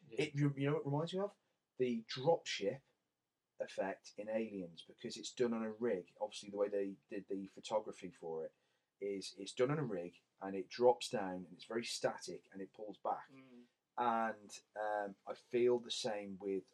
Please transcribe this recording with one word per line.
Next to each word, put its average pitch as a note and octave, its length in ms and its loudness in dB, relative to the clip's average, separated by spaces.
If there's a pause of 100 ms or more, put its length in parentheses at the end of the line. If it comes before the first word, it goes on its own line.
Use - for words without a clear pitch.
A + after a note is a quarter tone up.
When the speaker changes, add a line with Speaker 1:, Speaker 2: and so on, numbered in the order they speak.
(100)
Speaker 1:
Yeah. A2+ 140 0
Speaker 2:
it. - 100 -2
You, C#3+ 220 6
you C#3 100 2
know C#3+ 80 4
what D#3+ 60 4
it D3+ 60 -4
reminds D#3 280 0
me F#3 60 0
of? G3 100 0 (480)
The A#2+ 300 2
dropship - 720 2 (800)
effect G2 580 -4
in G#2 100 -6
Aliens, G2+ 600 -2
because - 280 -8
it's A2+ 160 -8
done A#2+ 220 2
on A2+ 100 -2
a A2 140 -2
rig. A2 280 0 (140)
Obviously, G#2 300 -6
the G2+ 60 -4
way G2+ 120 4
they G2+ 260 0 (140)
did G2+ 200 -6
the G2 260 -2
photography G#2 560 -4 (100)
for D#2+ 240 -4
it D#2 80 -6 (480)
is - 380 -4
it's G2 140 -8
done B2+ 180 4
on D#3 80 2
a D3+ 60 0
rig, F2 300 -4 (280)
and G2 140 -4
it F#2+ 120 -4
drops B2 400 6
down, F#2+ 260 0
and F#2 180 -6
it's E2+ 140 -16
very A#2 180 -2
static, - 580 -4 (100)
and F#2+ 80 -10
it F#2+ 140 -10
pulls G#2 240 -10
back. - 340 -4
Speaker 3:
Mm. B2+ 320 -20 (360)
Speaker 2:
And, A2+ 500 0 (260)
um, G#2 380 0 (140)
I G#2 60 -4 (160)
feel B2 280 6
the A#2 120 -8
same G#2 500 -2
with, G2 220 0 (120)